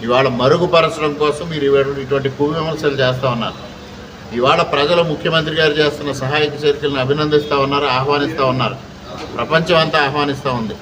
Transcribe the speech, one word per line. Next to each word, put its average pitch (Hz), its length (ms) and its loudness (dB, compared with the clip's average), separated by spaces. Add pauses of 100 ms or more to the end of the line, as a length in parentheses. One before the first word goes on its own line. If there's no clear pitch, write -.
ఇవాళ 127 200 4 (140)
మరుగుపరచడం 160 720 2 (100)
కోసం 151 300 0
మీరు 147 160 -2
ఇవాళ 139 340 4
ఇటువంటి 135 360 0
కువిమర్శలు 151 640 0
చేస్తూ 127 320 0
ఉన్నారు. 107 240 -4 (800)
ఇవాళ 147 220 4 (140)
ప్రజలు 165 280 2 (100)
ముఖ్యమంత్రి 156 480 -2
గారు 156 200 4
చేస్తున్న 147 320 0 (100)
సహాయక 147 320 0 (100)
చర్యలను 143 400 0
అభినందిస్తూ 147 520 2 (100)
ఉన్నారు, 143 200 0 (120)
ఆహ్వానిస్తూ 143 540 0
ఉన్నారు, 123 240 -2 (600)
ప్రపంచం 160 480 2
అంతా 156 240 0
ఆహ్వానిస్తూ 143 520 -2
ఉంది. 107 220 -6